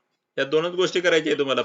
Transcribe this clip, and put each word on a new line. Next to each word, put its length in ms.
या 80
दोनच 300
गोष्टी 260
करायच्या 320
आहे 60
तुम्हाला, 260